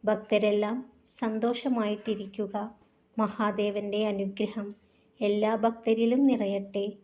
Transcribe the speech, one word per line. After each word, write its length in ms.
ഭക്തരെല്ലാം 720
സന്തോഷമായിട്ടിരിക്കുക. 1400
മഹാദേവന്റെ 920
അനുഗ്രഹം 600
എല്ലാ 360
ഭക്തരിലും 680
നിറയട്ടെ. 580